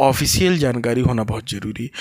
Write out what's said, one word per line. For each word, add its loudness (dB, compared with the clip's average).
ऑफिशियल 2
जानकारी 0
होना 2
बहुत -6
ज़रूरी -8
है। -12